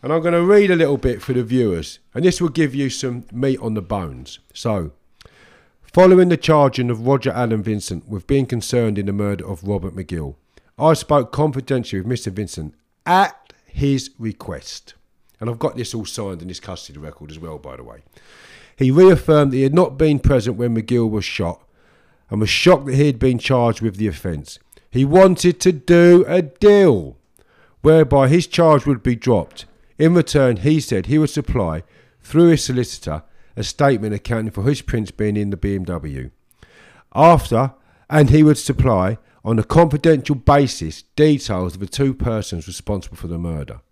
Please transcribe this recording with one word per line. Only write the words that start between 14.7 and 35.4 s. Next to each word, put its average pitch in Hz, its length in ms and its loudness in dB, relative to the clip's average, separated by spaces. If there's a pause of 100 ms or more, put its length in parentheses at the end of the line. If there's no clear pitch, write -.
And 113 100 -8
I've 117 80 -8
got - 180 -4
this 120 200 -10
all 110 100 -8
signed 92 380 -12
in 92 60 -14
his 90 100 -16
custody 78 400 -18
record 76 320 -18
as 78 80 -20
well, 80 180 -16
by 71 180 -18
the 62 80 -20
way. 58 200 -20 (720)
"He 131 160 0
reaffirmed 151 600 4
that 131 60 -4
he 135 60 0
had 139 100 0
not 156 240 0
been 151 220 0
present 120 380 -2
when 120 180 -4
McGill 113 340 -2
was 107 160 -6
shot - 420 -8 (640)
and 101 100 -6
was 107 120 -2
shocked 156 340 2
that 135 100 -4
he 147 120 2
had 127 100 -2
been 123 220 0
charged 120 420 0
with 107 140 -4
the 107 120 -4
offence. 80 520 -8 (320)
He 131 140 0
wanted 180 560 4
to 185 100 4
do 175 560 6
a 175 160 0
deal 151 720 2 (640)
whereby 143 460 4
his 160 180 2
charge 156 400 2
would 135 160 0
be 123 140 -2
dropped. 110 500 -2 (340)
In 160 140 4
return, 139 440 2
he 147 220 0
said 98 280 -6
he 143 100 -2
would 156 140 0
supply, 87 500 -4 (400)
through 170 280 4
his 156 140 2
solicitor, 113 600 -6 (320)
a 110 80 -8
statement 110 500 0
accounting 110 380 -6
for 101 100 -10
his 135 220 -2
prints 110 260 -4
being 107 260 -4
in 104 140 -4